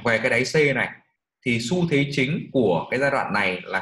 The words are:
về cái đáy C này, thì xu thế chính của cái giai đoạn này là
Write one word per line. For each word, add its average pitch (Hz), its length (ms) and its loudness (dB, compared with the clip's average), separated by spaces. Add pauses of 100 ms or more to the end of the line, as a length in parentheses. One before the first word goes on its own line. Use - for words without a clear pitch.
về 113 120 2
cái 123 120 0
đáy 120 140 2
C 143 320 2
này, 104 140 -2 (560)
thì 117 140 0
xu 175 300 0
thế 143 220 2
chính 147 400 -2
của 98 400 2
cái 123 80 0
giai 139 120 2
đoạn 120 220 -2
này 92 300 -2
là 95 180 -4